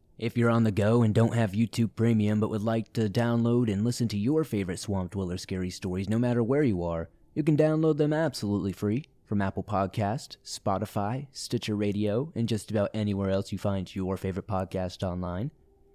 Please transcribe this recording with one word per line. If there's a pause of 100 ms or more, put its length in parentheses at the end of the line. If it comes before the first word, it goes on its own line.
(200)
If
you're
on
the
go
and
don't
have
YouTube
Premium
but
would
like
to
download
and
listen
to
your
favorite
Swamp
Dweller
scary
stories
no
matter
where
you
are, (240)
you
can
download
them
absolutely
free (200)
from
Apple
Podcast, (100)
Spotify,
Stitcher
Radio,
and
just
about
anywhere
else
you
find
your
favorite
podcast
online. (460)